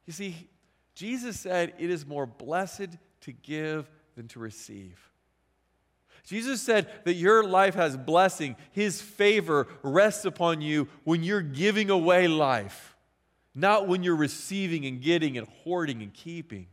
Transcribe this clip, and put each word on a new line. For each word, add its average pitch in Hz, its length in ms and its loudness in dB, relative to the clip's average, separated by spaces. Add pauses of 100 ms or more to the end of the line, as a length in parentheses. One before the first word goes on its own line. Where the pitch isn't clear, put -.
You 170 80 -16
see, 175 340 -12 (460)
Jesus 240 460 -10
said, 180 400 -2
"It 170 100 -4
is 160 160 -4
more 143 220 -6
blessed 175 640 -8 (320)
to 143 100 -16
give 156 580 -8 (260)
than 113 120 -18
to 120 120 -20
receive." 101 720 -16 (1120)
Jesus 226 380 -6
said 214 280 2 (160)
that 175 80 2
your 196 280 6
life 190 340 4
has 160 200 0
blessing. 156 640 2 (140)
His 202 300 -2
favor 185 640 2 (160)
rests 196 440 4
upon 170 340 0
you 151 300 -2 (160)
when 165 180 0
you're 196 180 0
giving 196 480 0
away 180 380 6
life, 131 680 -2 (580)
not 196 320 2
when 180 160 0
you're 175 120 2
receiving 160 720 -4
and 127 160 -8
getting 156 360 0
and 110 100 -10 (160)
hoarding 160 380 -4
and 101 120 -14
keeping. 156 600 -14